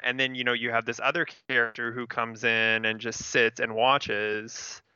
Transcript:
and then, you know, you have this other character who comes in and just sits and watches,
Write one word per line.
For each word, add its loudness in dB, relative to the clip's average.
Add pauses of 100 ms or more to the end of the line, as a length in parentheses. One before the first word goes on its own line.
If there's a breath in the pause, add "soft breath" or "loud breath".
and 0
then, 0
you -4
know, 4
you -2
have 2
this -4
other 2 (220)
character 0
who -6
comes -4
in 4
and 0
just -6
sits 2
and -2
watches, 0 (140)